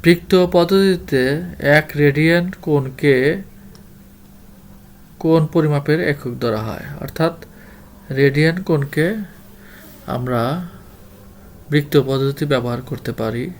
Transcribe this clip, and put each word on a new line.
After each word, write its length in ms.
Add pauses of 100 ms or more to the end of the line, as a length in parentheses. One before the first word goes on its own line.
বৃত্তীয় 500
পদ্ধতিতে 680 (540)
এক 100 (100)
রেডিয়ান 480 (180)
কোণকে 520 (2000)
কোণ 280
পরিমাপের 520 (140)
একক 200 (120)
ধরা 240
হয়, 180 (140)
অর্থাৎ 340 (880)
রেডিয়ান 420
কোণকে 440 (1000)
আমরা 360 (1300)
বৃত্তীয় 380
পদ্ধতি 440
ব্যবহার 300
করতে 380
পারি। 240 (160)